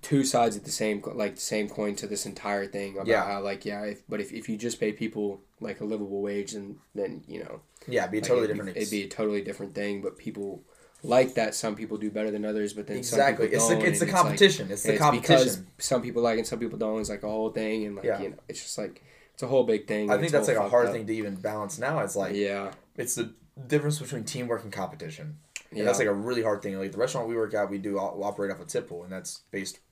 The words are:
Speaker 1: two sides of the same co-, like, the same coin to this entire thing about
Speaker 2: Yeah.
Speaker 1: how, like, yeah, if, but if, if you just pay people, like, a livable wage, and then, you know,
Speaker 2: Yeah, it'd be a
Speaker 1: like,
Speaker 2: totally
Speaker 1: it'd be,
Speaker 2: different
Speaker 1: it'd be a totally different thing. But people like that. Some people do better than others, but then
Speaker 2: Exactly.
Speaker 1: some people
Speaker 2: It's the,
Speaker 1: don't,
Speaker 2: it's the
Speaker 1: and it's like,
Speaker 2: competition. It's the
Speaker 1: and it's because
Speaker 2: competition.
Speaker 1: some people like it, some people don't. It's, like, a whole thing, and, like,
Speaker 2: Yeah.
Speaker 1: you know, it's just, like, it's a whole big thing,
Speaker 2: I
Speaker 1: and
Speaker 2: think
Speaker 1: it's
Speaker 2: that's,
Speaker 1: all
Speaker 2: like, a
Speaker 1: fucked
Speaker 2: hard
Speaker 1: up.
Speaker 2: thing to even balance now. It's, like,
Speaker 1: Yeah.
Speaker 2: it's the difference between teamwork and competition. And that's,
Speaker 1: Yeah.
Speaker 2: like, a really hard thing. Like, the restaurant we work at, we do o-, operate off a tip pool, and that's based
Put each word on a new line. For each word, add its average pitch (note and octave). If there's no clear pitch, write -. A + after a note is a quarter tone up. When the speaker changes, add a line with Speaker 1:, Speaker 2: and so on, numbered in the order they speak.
Speaker 1:
two C3+
sides A#2
of G2+
the -
same G#2+
co-, G#2+
like, G#2
the -
same G#2+
coin G#2
to G2+
this G#2
entire G2+
thing G2
about G2
Speaker 2:
Yeah. A2
Speaker 1:
how, G2+
like, G2
yeah, G#2
if, G#2
but G#2+
if, G2
if A2+
you A2
just A2+
pay G#2+
people, G#2+
like, G#2+
a G#2+
livable G2+
wage, G2+
and G2+
then, -
you -
know, -
Speaker 2:
Yeah, A#2+
it'd F#2
be G#2+
a G#2+
Speaker 1:
like, -
Speaker 2:
totally B2
Speaker 1:
it'd G#2+
be, G2+
Speaker 2:
different F#2+
Speaker 1:
it'd G#2+
be G2+
a G2
totally G#2
different G2
thing. G2+
But F#2+
people G2+
like C3
that. A2
Some A2
people A2
do G#2+
better G#2+
than G#2
others, G#2+
but G#2
then G#2
Speaker 2:
Exactly. A#2+
Speaker 1:
some G#2+
people A#2+
Speaker 2:
It's A2+
the, -
Speaker 1:
don't, -
Speaker 2:
it's D#3
the E3
Speaker 1:
and D3+
it's -
like, F3+
Speaker 2:
competition. F#3+
It's G#2
the A2+
Speaker 1:
and G#2+
it's D3
because C3+
Speaker 2:
competition. G2
Speaker 1:
some B2
people A#2
like A2+
it, A2
some A2
people A#2
don't. A2
It's, G#2+
like, G2+
a G#2+
whole A2
thing, A2
and, G2+
like, G2
Speaker 2:
Yeah. G2+
Speaker 1:
you G2
know, -
it's -
just, -
like, G2+
it's -
a B2
whole B2+
big A2
thing, G#2+
Speaker 2:
I G#2
Speaker 1:
and G#2
Speaker 2:
think D#3+
Speaker 1:
it's C3+
Speaker 2:
that's, -
Speaker 1:
all B2
Speaker 2:
like, -
a G#2
Speaker 1:
fucked G2+
Speaker 2:
hard A#2+
Speaker 1:
up. -
Speaker 2:
thing A2
to A2
even G#2
balance G#2
now. C#3+
It's, G2+
like, F#2+
Speaker 1:
Yeah. G2+
Speaker 2:
it's A#2+
the A2+
difference D3
between B2
teamwork A#2+
and G#2
competition. D#2+
And G#2+
that's, B2
Speaker 1:
Yeah. A#2
Speaker 2:
like, G2+
a G2
really A#2
hard G#2
thing. F#2+
Like, F#2+
the F#2+
restaurant A#2+
we A#2
work G#2+
at, G#2
we G2
do G2
o-, F#2+
operate G2+
off F2+
a F2
tip -
pool, F2
and F2+
that's F#2
based G2